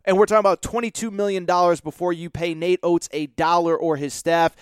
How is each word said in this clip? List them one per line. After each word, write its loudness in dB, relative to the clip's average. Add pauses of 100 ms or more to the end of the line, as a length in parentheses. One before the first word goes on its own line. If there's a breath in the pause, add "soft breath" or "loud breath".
and 2
we're 6
talking 4
about 2
twenty-two -6
million -4
dollars 2
before -4
you -8
pay -6
Nate -2
Oates 0
a -6
dollar 0
or -2
his -6
staff. 4